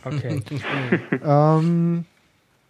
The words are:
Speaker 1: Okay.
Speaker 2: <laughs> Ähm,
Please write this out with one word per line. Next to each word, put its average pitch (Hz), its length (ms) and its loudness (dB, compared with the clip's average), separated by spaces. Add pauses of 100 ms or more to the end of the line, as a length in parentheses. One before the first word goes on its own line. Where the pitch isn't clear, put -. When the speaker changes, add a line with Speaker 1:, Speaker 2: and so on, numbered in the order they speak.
Speaker 1:
Okay. 139 360 -6 (400)
Speaker 2:
<laughs> 127 420 -2
Ähm, 165 840 2 (640)